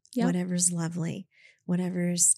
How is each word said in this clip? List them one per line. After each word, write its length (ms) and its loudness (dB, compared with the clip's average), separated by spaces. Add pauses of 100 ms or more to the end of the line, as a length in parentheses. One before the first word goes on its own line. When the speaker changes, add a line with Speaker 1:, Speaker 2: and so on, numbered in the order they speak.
(140)
Speaker 1:
Yep. 140 0
Speaker 2:
Whatever's 440 0
lovely, 560 -4 (380)
whatever's 720 0